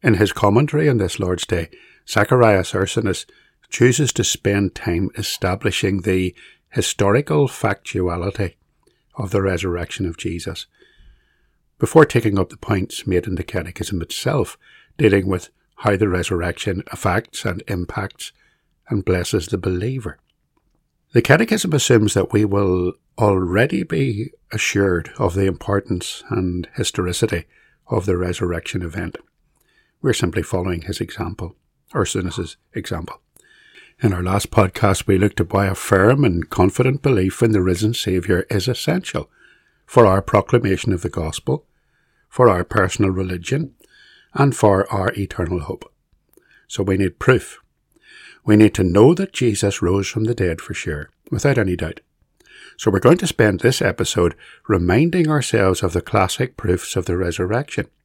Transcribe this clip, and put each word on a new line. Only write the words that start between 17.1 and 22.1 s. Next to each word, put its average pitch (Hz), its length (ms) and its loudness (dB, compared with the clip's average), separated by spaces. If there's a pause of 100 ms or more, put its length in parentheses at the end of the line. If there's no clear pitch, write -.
and 90 240 -6
impacts - 640 -8 (560)
and 101 160 -2
blesses 90 440 0
the 92 100 -4
believer. 104 640 -4 (960)
The 117 100 4
Catechism 185 500 2
assumes 113 400 4